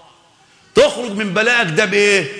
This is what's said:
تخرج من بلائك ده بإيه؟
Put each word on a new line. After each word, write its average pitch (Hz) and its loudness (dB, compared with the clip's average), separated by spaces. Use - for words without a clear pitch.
تخرج 247 2
من 202 -6
بلائك 226 0
ده 170 0
بإيه؟ 202 0